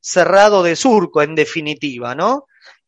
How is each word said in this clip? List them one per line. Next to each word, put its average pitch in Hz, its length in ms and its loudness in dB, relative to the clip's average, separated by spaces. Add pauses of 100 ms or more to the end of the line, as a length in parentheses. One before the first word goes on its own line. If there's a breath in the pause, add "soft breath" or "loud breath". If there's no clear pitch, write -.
cerrado 190 600 2
de 170 120 0
surco, 180 460 0
en 151 140 -2
definitiva, 147 800 -6
¿no? 220 320 -4 (420 soft breath)